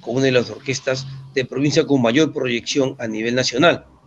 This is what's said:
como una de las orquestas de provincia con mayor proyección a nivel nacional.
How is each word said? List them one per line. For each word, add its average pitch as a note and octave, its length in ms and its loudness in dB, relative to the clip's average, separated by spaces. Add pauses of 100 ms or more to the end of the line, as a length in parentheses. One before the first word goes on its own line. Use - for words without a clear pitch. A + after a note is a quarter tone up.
como A#2+ 180 -4
una C3+ 80 2
de C3 60 2
las B2 180 2
orquestas C3 560 -6 (280)
de C3 100 0
provincia C#3 400 0
con C3+ 160 2
mayor C3 320 4
proyección C3 640 -2
a A#2+ 100 -8
nivel A2 260 -2
nacional. C3 500 2 (220)